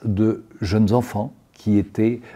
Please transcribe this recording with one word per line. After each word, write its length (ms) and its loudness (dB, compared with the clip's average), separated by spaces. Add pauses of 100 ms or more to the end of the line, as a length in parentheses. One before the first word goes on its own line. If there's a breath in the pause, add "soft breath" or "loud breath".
de 380 0 (180)
jeunes 320 2
enfants 400 -2 (200)
qui 240 0
étaient, 440 -2 (140 loud breath)